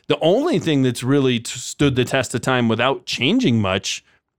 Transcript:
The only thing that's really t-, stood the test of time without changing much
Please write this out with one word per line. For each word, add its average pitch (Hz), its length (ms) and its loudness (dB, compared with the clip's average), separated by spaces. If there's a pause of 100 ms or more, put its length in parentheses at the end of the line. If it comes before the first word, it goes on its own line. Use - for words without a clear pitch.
The 143 120 0
only 233 380 2
thing 147 240 0
that's 123 200 -2
really 127 380 2
t-, - 180 -12
stood 139 360 -2
the 120 120 2
test 135 280 -2
of 120 60 -2
time 123 280 0
without 120 360 0
changing 147 560 0
much 98 420 -4 (360)